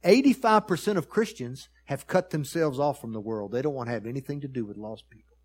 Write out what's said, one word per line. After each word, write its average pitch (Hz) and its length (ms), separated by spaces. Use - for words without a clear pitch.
Eighty-five 220 600
percent 190 320
of 156 100
Christians 131 600
have - 220
cut 185 240
themselves 151 480
off 143 200
from 113 140
the 110 60
world. 104 320
They 120 100
don't 143 140
want 117 140
to 120 40
have 107 140
anything 139 340
to 139 60
do 127 180
with 101 120
lost 107 320
people. - 340